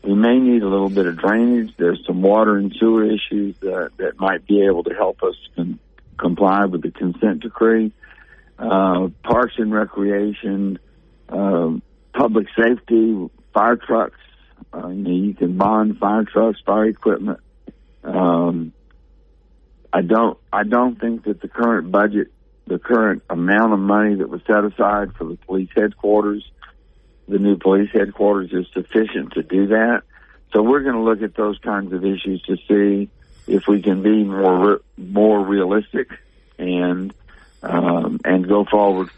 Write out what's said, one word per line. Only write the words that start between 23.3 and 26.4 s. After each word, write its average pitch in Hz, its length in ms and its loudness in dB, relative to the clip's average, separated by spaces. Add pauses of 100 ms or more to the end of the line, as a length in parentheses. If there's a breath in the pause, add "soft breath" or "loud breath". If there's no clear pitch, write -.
of 101 60 0
money 104 360 2
that 95 140 -4
was 90 180 -10
set 107 160 2
aside 104 540 -2
for 82 80 -8
the 82 100 -10
police 95 400 -6
headquarters, 104 720 0 (800 loud breath)